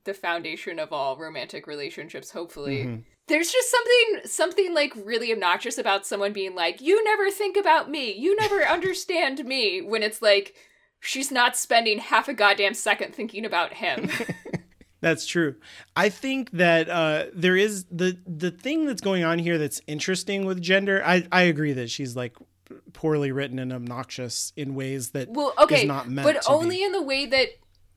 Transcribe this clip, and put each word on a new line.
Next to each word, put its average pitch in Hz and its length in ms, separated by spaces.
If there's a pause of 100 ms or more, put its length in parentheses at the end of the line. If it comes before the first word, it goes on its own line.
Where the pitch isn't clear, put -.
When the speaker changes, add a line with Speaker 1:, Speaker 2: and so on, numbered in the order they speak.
Speaker 1:
the 196 100
foundation 170 640
of 156 140
all 135 240
romantic 147 500
relationships, 147 640
hopefully. 143 540
Speaker 2:
Mm-hmm. 117 160 (260)
Speaker 1:
There's 330 240
just 508 200
something, 466 540
something, 359 480
like, 294 220
really 226 360
obnoxious 185 460
about 202 280
someone 202 280
being 190 220
like, 175 260
"You 359 220
never 415 280
think 392 240
about 330 340
me. 269 240
You 294 220
never 403 280
<laughs> 269 40
understand 330 800
me," 226 360
when 214 220
it's 214 180
like, 202 340 (440)
she's 269 320
not 247 240
spending 233 440
half - 280
a 285 60
goddamn 202 400
second - 420
thinking 220 300
about 175 280
him. 175 360 (460)
<laughs> - 460
Speaker 2:
That's 165 240
true. 156 300 (400)
I 202 140
think 269 420
that, 165 380
uh, 160 440
there 180 240
is 202 280
the, 180 420
the 170 240
thing 302 340
that's 254 160
going 190 220
on 165 160
here 170 180
that's 147 300
interesting 190 580
with 185 160
gender. 196 420
I, 175 280
I 180 120
agree 151 300
that 123 160
she's, 127 260
like, 123 200 (580)
poorly 147 380
written 131 280
and 127 140
obnoxious 123 840
in 139 200
ways 135 360
that 135 180
Speaker 1:
Well, 277 300
okay, 294 220
Speaker 2:
is 208 60
not 135 220
meant 139 160
Speaker 1:
but 302 180
Speaker 2:
to - 60
Speaker 1:
only 339 280
Speaker 2:
be. 381 60
Speaker 1:
in 403 80
the 381 100
way 277 240
that, 262 220 (500)